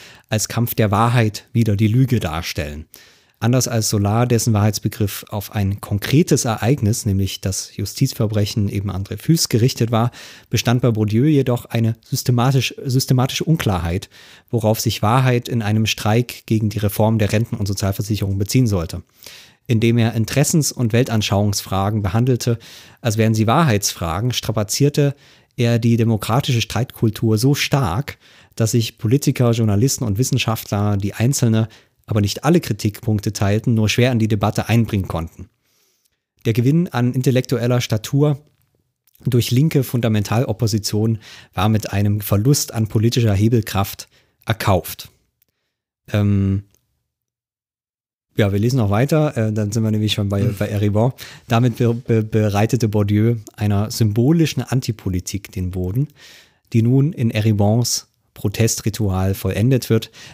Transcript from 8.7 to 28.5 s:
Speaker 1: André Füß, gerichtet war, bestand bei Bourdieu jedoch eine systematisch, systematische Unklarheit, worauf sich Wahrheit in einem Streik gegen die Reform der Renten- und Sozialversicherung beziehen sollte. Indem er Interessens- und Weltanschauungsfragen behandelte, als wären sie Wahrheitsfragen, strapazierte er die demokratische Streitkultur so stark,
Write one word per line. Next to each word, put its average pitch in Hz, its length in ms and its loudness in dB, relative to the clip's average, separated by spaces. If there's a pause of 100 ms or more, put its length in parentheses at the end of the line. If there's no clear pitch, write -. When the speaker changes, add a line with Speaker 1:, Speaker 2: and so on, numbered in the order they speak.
Speaker 1:
André 98 280 -8
Füß, - 320 0
gerichtet 117 420 0
war, 120 200 2 (380)
bestand 120 320 0
bei 127 100 2
Bourdieu 107 340 2
jedoch 131 400 2
eine 113 360 -2
systematisch, 123 720 0 (120)
systematische 127 580 0
Unklarheit, 92 680 0 (400)
worauf 110 300 0
sich - 220 -2
Wahrheit 123 480 2
in 117 120 -2
einem 107 240 0
Streik 110 600 -2
gegen 110 240 0
die 104 100 -6
Reform 107 400 0
der 101 140 0
Renten- 110 240 -2
und 98 100 -4
Sozialversicherung 98 680 -2
beziehen 120 300 2
sollte. 85 360 -2 (640)
Indem 117 300 2
er 113 160 2
Interessens- 135 580 0
und 120 220 -2
Weltanschauungsfragen 104 1080 0
behandelte, 117 560 0 (440)
als 110 160 -2
wären 113 180 2
sie 107 120 2
Wahrheitsfragen, 113 840 0
strapazierte 139 840 0 (440)
er 117 200 2
die 117 200 2
demokratische 113 640 0
Streitkultur 110 760 -2
so 131 160 2
stark, 131 640 -2 (380)